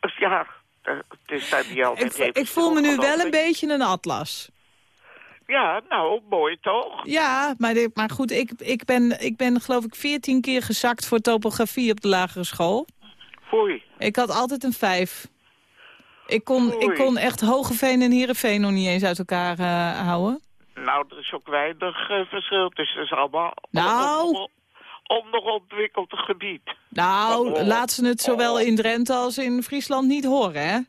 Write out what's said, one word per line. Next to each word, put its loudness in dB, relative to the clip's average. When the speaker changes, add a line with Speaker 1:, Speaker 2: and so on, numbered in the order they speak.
Speaker 1:
eh, -4
ja, 0
eh, -4
het -10
is -8
daar 0
niet 0
altijd 0
Speaker 2:
Ik -10
vo-, 0
Speaker 1:
even 0
Speaker 2:
ik -2
voel 0
me 2
nu 4
Speaker 1:
stil, 2
Speaker 2:
wel 2
Speaker 1:
geloof 2
Speaker 2:
een 2
Speaker 1:
ik. 2
Speaker 2:
beetje -2
een 0
atlas. -4
Speaker 1:
Ja, 0
nou, 0
mooi 0
toch? -4
Speaker 2:
Ja, 0
maar 0
dit, 0
maar 0
goed, -2
ik, -2
ik -4
ben, 2
ik -2
ben 2
geloof 0
ik -10
veertien 0
keer -2
gezakt -2
voor 2
topografie 0
op 0
de -2
lagere 0
school. 0
Speaker 1:
Foei. 0
Speaker 2:
Ik 0
had 2
altijd 0
een 0
vijf. 0
Ik -2
kon, 4
Speaker 1:
Foei. 0
Speaker 2:
ik 2
kon 2
echt 0
Hogeveen 2
en 4
Heerenveen 2
nog 2
niet 2
eens 0
uit 0
elkaar, -2
eh, 0
houden. 0
Speaker 1:
Nou, -2
er -18
is -10
ook -10
weinig, -4
eh, 0
verschil. -2
Dus -6
het -6
is -6
allemaal -2
Speaker 2:
Nou. 2
Speaker 1:
on-, 2
on-, -10
onderontwikkeld -4
gebied. -6
Speaker 2:
Nou, 2
Speaker 1:
Oh. 0
Speaker 2:
laat 2
ze 2
het 2
zowel 2
Speaker 1:
Oh. 2
Speaker 2:
in 4
Drenthe 0
als 0
in -2
Friesland -2
niet 2
horen, 0
hè? 0